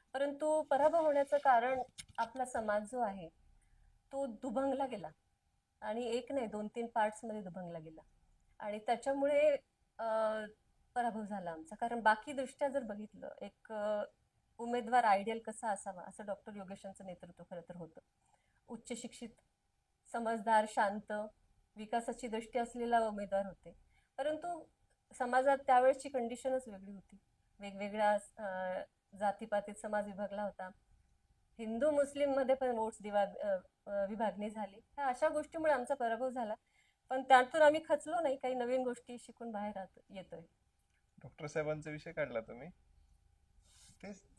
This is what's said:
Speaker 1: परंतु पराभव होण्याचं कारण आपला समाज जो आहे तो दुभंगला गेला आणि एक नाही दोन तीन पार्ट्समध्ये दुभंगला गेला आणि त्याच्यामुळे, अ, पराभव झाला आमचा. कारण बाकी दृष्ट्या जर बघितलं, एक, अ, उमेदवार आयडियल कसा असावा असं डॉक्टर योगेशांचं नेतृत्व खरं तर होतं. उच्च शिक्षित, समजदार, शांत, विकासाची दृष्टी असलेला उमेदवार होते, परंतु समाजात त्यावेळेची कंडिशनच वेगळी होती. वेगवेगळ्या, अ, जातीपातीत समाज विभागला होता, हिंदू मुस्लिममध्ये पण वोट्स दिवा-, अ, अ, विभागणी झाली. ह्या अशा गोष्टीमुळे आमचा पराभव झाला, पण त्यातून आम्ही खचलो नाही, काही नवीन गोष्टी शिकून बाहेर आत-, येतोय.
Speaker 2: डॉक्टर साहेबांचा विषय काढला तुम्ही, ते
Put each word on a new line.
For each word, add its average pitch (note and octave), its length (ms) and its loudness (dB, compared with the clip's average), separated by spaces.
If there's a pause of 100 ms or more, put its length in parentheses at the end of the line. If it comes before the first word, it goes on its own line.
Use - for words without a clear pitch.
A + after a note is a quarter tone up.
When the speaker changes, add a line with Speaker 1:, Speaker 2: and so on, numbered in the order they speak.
(120)
Speaker 1:
परंतु D4 500 0
पराभव D4+ 420 6
होण्याचं C#4+ 340 4
कारण B3+ 440 6 (360)
आपला A#3+ 260 -2
समाज G#3+ 380 0 (100)
जो B3+ 80 -4
आहे G3 280 -2 (840)
तो C#4 140 -2
दुभंगला C4+ 600 -2
गेला G3 240 -8 (680)
आणि A3 260 -4
एक A#3+ 260 -4
नाही C4 140 0
दोन G#3 200 -6
तीन A#3 200 -6
पार्ट्समध्ये G#3+ 560 -2
दुभंगला F3 360 -10
गेला D#3+ 220 -16 (580)
आणि G#3+ 200 -6
त्याच्यामुळे, C#4 800 2 (420)
अ, A3+ 60 -6 (920)
पराभव A3 300 -2
झाला F#3+ 260 -6
आमचा. D#3+ 260 -12
कारण A#3 240 -4
बाकी A3 320 2
दृष्ट्या C4+ 360 -4
जर C4+ 140 -2
बघितलं, G#3 460 -12 (140)
एक, - 300 -16
अ, G#3 320 -2 (540)
उमेदवार A#3+ 460 2
आयडियल G#3 340 4
कसा A3+ 320 -6
असावा G3 320 -6
असं G3 220 -14
डॉक्टर G3+ 320 -8
योगेशांचं F#3+ 500 -12
नेतृत्व F3 440 -14
खरं F3+ 100 -10
तर F3 160 -16
होतं. D#3+ 240 -14 (680)
उच्च A#3 280 -12
शिक्षित, A#3 320 -14 (840)
समजदार, A3+ 560 2
शांत, G#3+ 440 0 (640)
विकासाची A#3 520 -4
दृष्टी A3 300 -4
असलेला A#3+ 420 2
उमेदवार G3+ 460 -2
होते, F3 300 -16 (420)
परंतु D#4 460 -4 (540)
समाजात C4 480 6
त्यावेळेची C4 420 6
कंडिशनच B3+ 600 -2
वेगळी G3 240 -14
होती. G3+ 240 -18 (420)
वेगवेगळ्या, G3+ 540 0 (260)
अ, F#3 440 -4 (340)
जातीपातीत G3+ 580 -2
समाज G#3 320 -2
विभागला G3+ 360 -6
होता, F#3 280 -8 (880)
हिंदू A#3 320 2
मुस्लिममध्ये C#4 640 2
पण C4 160 0
वोट्स A3+ 320 -2
दिवा-, G3+ 400 0
अ, G3+ 140 0 (300)
अ, G3+ 220 -2
विभागणी G#3 420 -2
झाली. G#3 260 -8
ह्या C#4 300 -6
अशा C4+ 220 2
गोष्टीमुळे D#4 440 0
आमचा B3+ 220 0
पराभव A#3+ 360 -2
झाला, A#3 240 -4 (560)
पण C4 120 0
त्यातून C4 400 8
आम्ही D4+ 260 10
खचलो D#4 320 0
नाही, C#4 160 0
काही B3+ 180 -4
नवीन B3 280 0
गोष्टी B3 360 -6
शिकून A#3 320 -12
बाहेर G#3 280 -6
आत-, F#3 220 -12 (100)
येतोय. F#3 300 -14 (800)
Speaker 2:
डॉक्टर - 280 -12
साहेबांचा D3+ 440 -4
विषय D3+ 220 -10
काढला B2+ 280 -2
तुम्ही, A#2 280 -14 (1300)
ते F#3+ 100 -12 (260)